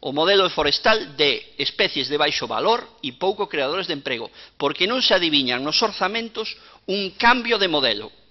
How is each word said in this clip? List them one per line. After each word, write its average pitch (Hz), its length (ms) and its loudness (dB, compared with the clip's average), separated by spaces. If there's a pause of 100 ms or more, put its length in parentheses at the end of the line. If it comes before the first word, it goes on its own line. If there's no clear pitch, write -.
O 135 140 -8
modelo 185 340 4
forestal 156 680 0
de 143 400 0
especies 143 500 -2
de 143 80 -2
baixo 147 320 0
valor 165 400 0 (160)
e 131 80 -8
pouco 190 400 -2
creadores 156 320 -2
de 165 140 -4
emprego, 120 340 -6 (240)
porque 156 320 0
non 247 160 0
se - 80 4
adiviñan 147 480 2
nos 151 220 0
orzamentos 220 760 -4 (320)
un 196 300 -4
cambio 233 420 4
de 190 80 2
modelo. 117 400 0 (220)